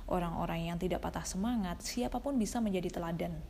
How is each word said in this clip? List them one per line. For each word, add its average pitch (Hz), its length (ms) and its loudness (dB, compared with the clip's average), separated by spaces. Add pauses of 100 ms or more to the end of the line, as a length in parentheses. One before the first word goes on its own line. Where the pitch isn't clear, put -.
orang-orang 170 640 0
yang 170 80 0
tidak 180 240 0
patah 165 240 -2
semangat, 196 560 0
siapapun 247 560 0
bisa 233 240 2
menjadi 185 260 2
teladan 170 460 -2 (160)